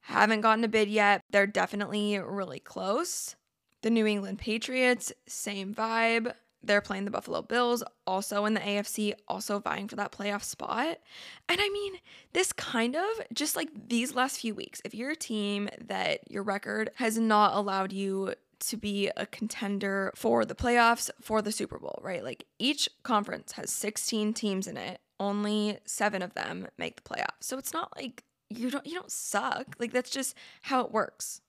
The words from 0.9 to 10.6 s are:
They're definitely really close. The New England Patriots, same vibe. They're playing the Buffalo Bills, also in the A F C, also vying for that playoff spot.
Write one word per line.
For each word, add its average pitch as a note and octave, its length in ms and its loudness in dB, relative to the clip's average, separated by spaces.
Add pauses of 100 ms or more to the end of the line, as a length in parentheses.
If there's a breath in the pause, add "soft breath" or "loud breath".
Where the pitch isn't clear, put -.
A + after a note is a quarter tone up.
They're G3+ 180 6
definitely G#3 680 0
really F3+ 420 -6
close. G3+ 760 -4 (480)
The A3+ 80 4
New A3 160 6
England G3+ 320 -2
Patriots, B3 760 0 (140)
same G3+ 460 -8
vibe. A3+ 600 2 (300)
They're G3+ 180 4
playing G3 240 -4
the A3 60 -6
Buffalo - 320 -2
Bills, A#3+ 400 2 (240)
also G3 380 0
in A3 100 4
the G3+ 120 -2
A G3+ 120 0
F G3+ 80 -4
C, G#3 260 0 (140)
also G3+ 320 -2
vying G3 280 -4
for A3 100 -10
that G3+ 140 -4
playoff G3+ 300 -4
spot. - 560 -4 (500 loud breath)